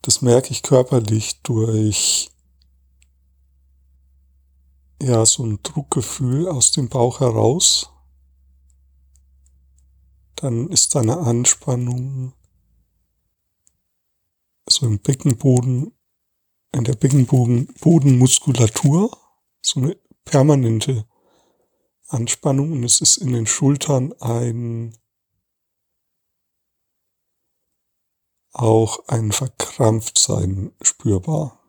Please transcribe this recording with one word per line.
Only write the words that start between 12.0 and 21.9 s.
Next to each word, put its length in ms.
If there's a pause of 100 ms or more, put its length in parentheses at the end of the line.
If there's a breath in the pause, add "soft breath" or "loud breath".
so 160
im 140
Beckenboden, 920 (800)
in 120
der 120
Beckenboden-, 840
Bodenmuskulatur, 1400 (460)
so 180
eine 160 (300)
permanente 800 (1000)